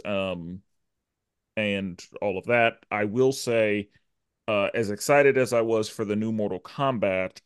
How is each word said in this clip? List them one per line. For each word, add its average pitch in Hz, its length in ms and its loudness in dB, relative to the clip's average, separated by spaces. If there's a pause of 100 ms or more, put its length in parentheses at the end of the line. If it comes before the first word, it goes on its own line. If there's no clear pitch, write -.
um, 95 580 -6 (920)
and 98 480 -4 (180)
all 98 160 -2
of - 80 -8
that. 117 440 2
I 107 160 -2
will 127 260 2
say, 107 580 0 (580)
uh, 104 260 0
as 107 160 -2
excited 139 480 4
as 127 160 2
I 117 80 4
was 113 260 0
for - 160 -8
the 104 120 -2
new 110 160 -2
Mortal 101 280 -4
Kombat, 101 840 -2